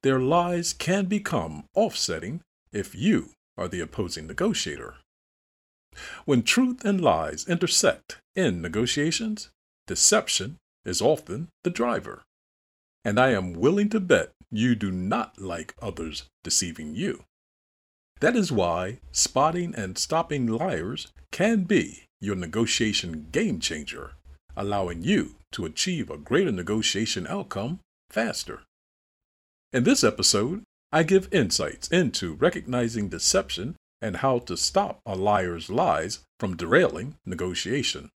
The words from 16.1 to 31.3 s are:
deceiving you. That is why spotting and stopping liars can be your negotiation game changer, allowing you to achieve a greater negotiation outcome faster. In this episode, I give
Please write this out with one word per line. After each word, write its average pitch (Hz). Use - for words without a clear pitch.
deceiving 80
you. 170
That 240
is 185
why 92
spotting 160
and 95
stopping 151
liars 117
can 208
be 170
your 98
negotiation 90
game 160
changer, -
allowing 95
you -
to 90
achieve 131
a 76
greater 147
negotiation 98
outcome 165
faster. -
In 127
this 254
episode, 113
I 156
give 185